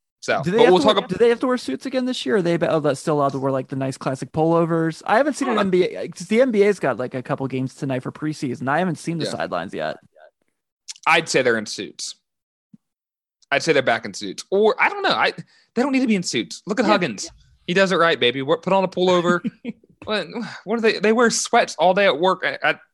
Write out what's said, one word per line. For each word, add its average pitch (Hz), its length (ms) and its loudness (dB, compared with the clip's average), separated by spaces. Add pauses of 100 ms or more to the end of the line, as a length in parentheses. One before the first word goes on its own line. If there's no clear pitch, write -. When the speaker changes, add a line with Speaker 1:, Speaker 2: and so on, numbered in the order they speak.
(220)
Speaker 1:
So, - 220 -2
Speaker 2:
Do 170 80 -2
they 214 60 2
Speaker 1:
but 240 80 8
Speaker 2:
have 185 80 8
Speaker 1:
we'll 370 80 6
Speaker 2:
to 269 40 4
Speaker 1:
talk 214 120 6
Speaker 2:
wear, 196 80 0
Speaker 1:
ab- - 40 -8
Speaker 2:
do 185 60 -4
they 233 140 4
have 233 100 2
to 269 80 0
wear 247 100 2
suits 262 280 -8
again 254 180 -2
this 247 220 -4
year? 247 100 0
Or 202 40 4
are - 20 2
they 170 140 2
about, - 160 0
oh, 160 100 2
that's 143 180 0
still 156 160 0
allowed 139 160 2
to 135 80 -4
wear, 135 140 -2
like, 131 160 -4
the 135 80 -6
nice 135 180 -4
classic - 380 -6
pullovers? 165 720 0
I 202 100 2
haven't 285 200 2
seen 262 120 -4
an 226 100 0
Speaker 1:
Uh, 208 40 2
Speaker 2:
N 196 80 0
B 180 160 4
A, 104 240 -8
'cause 170 180 -14
the 220 140 4
N 269 100 2
B 208 120 4
A's 202 140 2
got, 127 200 -2
like, 123 160 -6
a 127 100 -6
couple 135 240 -4
games 131 260 -4
tonight 131 300 -6
for 131 80 -10
preseason. 147 560 -6
I 147 120 0
haven't 175 180 -2
seen 165 200 -6
the 147 60 -4
Speaker 1:
Yeah. 95 80 -4
Speaker 2:
sidelines 87 420 -6
yet. 78 220 -6 (1120)
Speaker 1:
I'd 165 220 2
say 143 120 2
they're 120 160 2
in 107 100 -6
suits. - 480 -12 (1300)
I'd 139 140 0
say 165 80 2
they're 139 100 4
back 117 220 0
in 101 100 -10
suits. - 380 -10
Or, 208 260 4
I - 120 2
don't 403 140 -8
know. 370 60 0
I, 247 220 0 (420)
they 226 80 -2
don't 269 120 -2
need 262 80 2
to 262 60 0
be 214 80 2
in 175 80 -2
suits. - 440 -6
Look 214 140 -2
at 214 40 0
Speaker 2:
Yeah. 214 60 4
Speaker 1:
Huggins. 170 400 -2 (340)
He 175 80 -4
does 190 200 2
it - 20 2
right, 160 240 2
baby. 123 220 2
What, 151 200 0
put 180 120 0
on 190 100 2
a 180 60 0
pullover. 175 520 2 (220)
Speaker 2:
<laughs> 233 100 -10 (320)
Speaker 1:
What, 196 220 -4 (380)
what 226 140 -4
are - 20 -6
they? 220 180 2
They 208 140 2
wear 233 160 4
sweats - 480 0
all 175 160 4
day 196 120 2
at 147 140 2
work, 180 260 0
at, 135 180 -6
at, 151 160 0 (140)